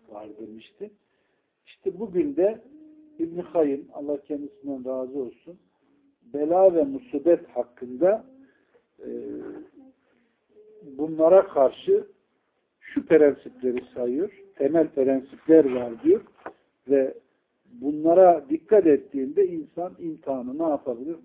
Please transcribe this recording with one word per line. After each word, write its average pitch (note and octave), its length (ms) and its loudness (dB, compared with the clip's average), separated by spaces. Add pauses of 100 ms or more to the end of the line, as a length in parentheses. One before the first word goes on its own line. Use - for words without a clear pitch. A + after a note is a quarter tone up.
var G#2 180 -18 (120)
demişti. A2 520 -20 (760)
İşte - 340 -10
bugün E3+ 360 -4
de G3+ 260 0 (580)
İbn-i E3+ 240 -8 (100)
Kayyım, D3 400 -2
Allah C#3+ 280 -8
kendisinden C#3 640 -12
razı C3 340 -8
olsun, C#3 400 -14 (720)
bela F3 420 2
ve D#3 80 2
musibet C#3+ 640 -2
hakkında, B2+ 760 -4 (760)
e, B2 100 -16 (1700)
bunlara D#3+ 640 2
karşı D3+ 600 0 (720)
şu - 260 -10
prensipleri C#3 880 2
sayıyor, C3 500 -6 (120)
temel D3+ 320 0
prensipler C3+ 880 2
var A#2+ 280 -8
diyor - 180 2 (680)
ve C3+ 260 0 (520)
bunlara E3 840 4
dikkat E3+ 380 2
ettiğinde C#3 600 0
insan F3 520 -10
imtihanı C#3 600 -10
ne E3 100 -2
yapabilir? C#3 560 -8